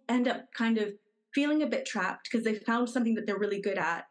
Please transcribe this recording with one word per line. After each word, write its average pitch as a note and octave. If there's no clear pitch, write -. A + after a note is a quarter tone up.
end B3
up -
kind A3+
of G3+
feeling D4
a C#4
bit A3+
trapped -
'cause A3+
they A3
found A#3
something A3+
that G#3
they're G3
really G3+
good F#3+
at E3